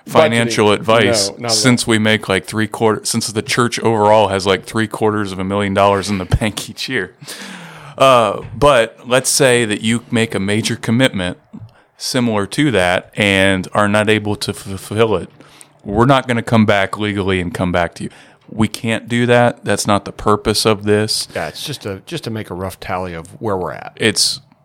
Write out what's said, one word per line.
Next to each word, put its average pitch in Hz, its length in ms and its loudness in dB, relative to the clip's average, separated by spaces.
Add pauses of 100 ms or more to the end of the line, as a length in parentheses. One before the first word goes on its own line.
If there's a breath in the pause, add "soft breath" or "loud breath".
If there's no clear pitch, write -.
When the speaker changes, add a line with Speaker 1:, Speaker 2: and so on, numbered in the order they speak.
Speaker 1:
financial 117 600 2
Speaker 2:
Budgeting. 104 60 6
Speaker 1:
advice 110 560 2
Speaker 2:
No, - 40 -12
not 120 120 -14
at 117 40 -4
all. 110 60 0
Speaker 1:
since 120 280 2
we 113 140 2
make, 107 300 0
like, 95 160 0
three 107 240 -4
quarter, 110 360 0
since - 220 -4
the 110 160 -4
church 120 380 -2
overall 107 480 4
has, 95 180 -2
like, 95 180 2
three 110 220 -4
quarters 104 460 -2
of 92 80 -8
a 92 40 -4
million 98 300 -2
dollars 98 340 2
in 101 100 -2
the 92 60 -6
<laughs> - 160 0
bank 110 300 -6
each - 180 -10
year. 107 280 -6 (800 loud breath)
Uh, 117 460 4 (100)
but 127 540 2
let's 127 200 2
say 123 360 2
that 104 160 -4
you 113 280 -2
make 113 280 0
a 98 40 -2
major 104 360 -2
commitment 113 600 0 (600 soft breath)
similar 110 500 -2
to 147 240 0
that 90 460 2
and 98 580 2
are 104 140 4
not 107 200 2
able 104 280 0
to - 160 -8
fulfill 101 640 -2
it. 85 120 -4 (540 loud breath)
We're 107 240 2
not 131 220 4
gonna 117 160 -2
come 110 200 4
back 101 320 2
legally 101 440 -2
and 87 120 -6
come 92 200 -4
back 87 240 0
to - 80 -10
you. - 60 -10 (380 loud breath)
We 107 200 -2
can't - 400 -6
do 120 180 0
that. 120 380 4
That's - 220 -2
not 101 180 0
the 90 80 -14
purpose 104 540 0
of 101 180 0
this. 104 500 0
Speaker 2:
Yeah, 82 140 -4
it's - 160 -12
just - 180 -12
to, 98 220 -12
just 165 200 -10
to 120 60 -6
make 107 200 -8
a 90 40 -10
rough 92 260 -8
tally 92 340 -6
of 80 140 -14 (120)
where 101 160 -2
we're 82 160 -6
at. - 240 -14
Speaker 1:
It's - 440 0 (240)